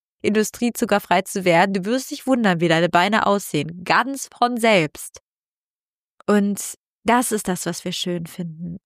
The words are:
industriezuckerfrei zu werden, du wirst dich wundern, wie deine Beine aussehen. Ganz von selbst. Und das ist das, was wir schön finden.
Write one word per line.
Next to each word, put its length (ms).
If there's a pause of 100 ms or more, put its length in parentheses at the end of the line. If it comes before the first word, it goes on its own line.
(220)
industriezuckerfrei 1000
zu 220
werden, 300
du 100
wirst 260
dich 160
wundern, 340
wie 80
deine 200
Beine 380
aussehen. 580
Ganz 520
von 200
selbst. 640 (1040)
Und 520 (260)
das 280
ist 160
das, 180
was 180
wir 80
schön 340
finden. 600